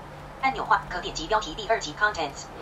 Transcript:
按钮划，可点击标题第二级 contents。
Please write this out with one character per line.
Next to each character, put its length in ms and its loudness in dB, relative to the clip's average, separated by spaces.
按 100 4
钮 120 -4
划， 240 6
可 120 -4
点 140 -6
击 120 -4
标 140 4
题 160 -4
第 120 -6
二 120 4
级 180 -6
contents。 460 2